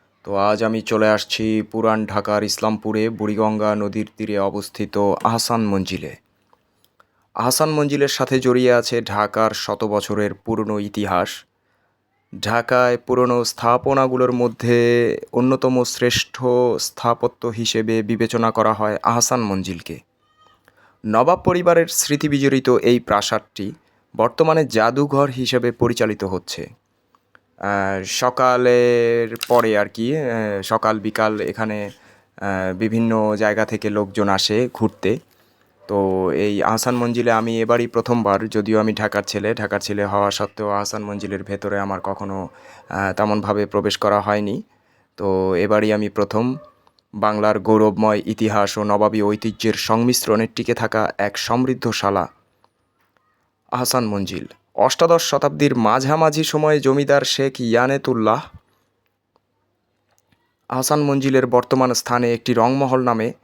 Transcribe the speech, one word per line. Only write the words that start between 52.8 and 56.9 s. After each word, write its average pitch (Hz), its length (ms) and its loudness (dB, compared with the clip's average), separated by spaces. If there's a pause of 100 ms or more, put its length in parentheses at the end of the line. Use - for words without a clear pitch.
আহসান 123 360 0
মঞ্জিল। 101 380 -6 (300)
অষ্টাদশ 165 480 4
শতাব্দীর 143 520 0
মাঝামাঝি 143 680 2
সময়ে 151 360 2
জমিদার 139 420 2